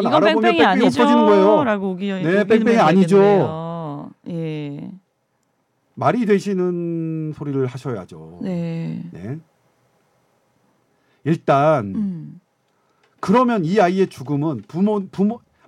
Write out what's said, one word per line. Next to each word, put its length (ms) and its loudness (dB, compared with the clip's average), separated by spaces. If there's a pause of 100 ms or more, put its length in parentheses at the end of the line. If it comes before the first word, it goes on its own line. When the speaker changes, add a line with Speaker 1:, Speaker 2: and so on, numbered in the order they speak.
Speaker 1:
아, 40 0
"이건 40 0 (100)
Speaker 2:
알아보면 180 2
Speaker 1:
뺑뺑이 160 2
Speaker 2:
뺑뺑이 80 4
Speaker 1:
아니죠." 220 2
Speaker 2:
없어지는 380 4
거예요. 380 6
Speaker 1:
라고 280 -2
우기-, 160 -6
Speaker 2:
네, 140 -4
Speaker 1:
우기면 260 0
Speaker 2:
뺑뺑이 320 2
아니죠. 380 4
Speaker 1:
되겠네요. 920 0 (180)
예. 640 -10 (1040)
Speaker 2:
말이 300 0
되시는 1120 -2
소리를 320 -4
하셔야죠. 720 -12
Speaker 1:
네. 680 -8
Speaker 2:
네. 280 -12 (1800)
일단 720 0
Speaker 1:
음. 440 -8 (800)
Speaker 2:
그러면 460 2
이 140 2
아이의 280 2
죽음은 600 -6
부모, 440 -2
부모, 280 -2 (280)